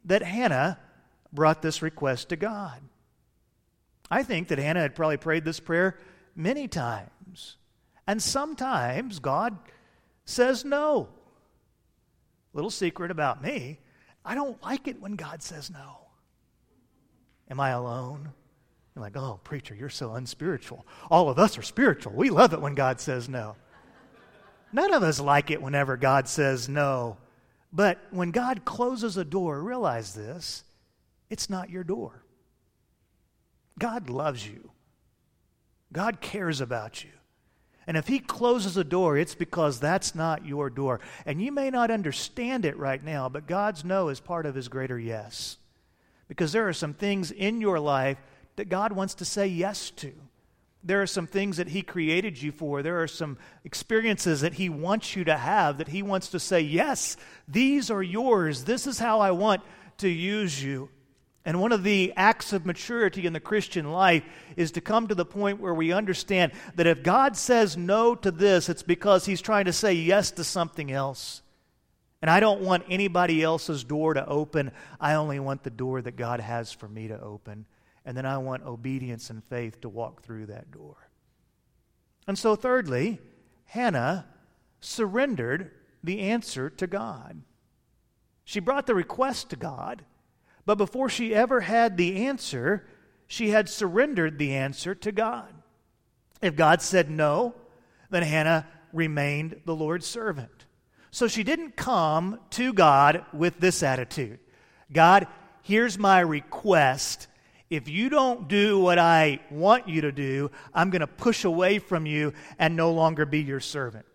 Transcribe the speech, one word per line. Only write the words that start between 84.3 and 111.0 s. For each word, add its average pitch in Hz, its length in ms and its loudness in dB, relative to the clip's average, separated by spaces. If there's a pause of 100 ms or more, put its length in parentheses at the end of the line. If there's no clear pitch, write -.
surrendered 190 920 -2 (320)
the 185 160 -4
answer 196 500 -4
to - 160 -6
God. 175 580 -10 (1000)
She - 160 -6
brought 277 280 0
the 247 60 2
request 247 580 -2
to 160 40 -8
God, 135 480 -10 (600)
but 208 120 2
before 254 300 0
she 226 260 -2
ever 240 280 4
had 220 340 2
the 185 300 0
answer, 147 600 -2 (400)
she 214 260 -2
had 214 180 4
surrendered 185 680 0
the 139 160 -2
answer 135 420 -4
to 214 180 -6
God. 196 400 -2 (880)
If 165 160 0
God 165 240 8
said 170 280 2
no, 156 460 2 (540)
then 175 140 0
Hannah 156 440 2 (240)
remained 156 720 -2
the 165 120 -4
Lord's 156 300 -4
servant. 190 600 -8 (440)
So 233 200 0
she 220 140 -2
didn't 311 340 -2
come 175 720 0
to 247 240 -2
God 156 580 8
with 165 300 0
this 175 200 4
attitude. 127 580 -4 (520)
"God, 165 360 8 (340)
here's 214 360 2
my 190 220 8
request. 151 1080 2 (420)
If 143 200 -6
you 202 200 -2
don't 254 380 2
do 202 320 4
what 180 200 6
I 160 400 6 (100)
want 202 380 4
you 160 140 0
to 147 100 0
do, 139 400 -4 (240)
I'm 180 160 2
gonna 165 160 0